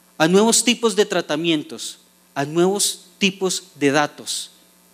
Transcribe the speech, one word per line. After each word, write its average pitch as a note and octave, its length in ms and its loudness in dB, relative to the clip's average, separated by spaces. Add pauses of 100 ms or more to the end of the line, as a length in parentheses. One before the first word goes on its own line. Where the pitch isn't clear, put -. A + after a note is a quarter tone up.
(180)
a D#3 100 2
nuevos G#3 360 4
tipos A3+ 320 0
de G3 100 2
tratamientos, D#3+ 920 -4 (340)
a C#3+ 120 -2
nuevos F3 600 0 (120)
tipos F#3+ 460 -2 (120)
de C#3+ 160 2
datos. C#3 600 -4 (420)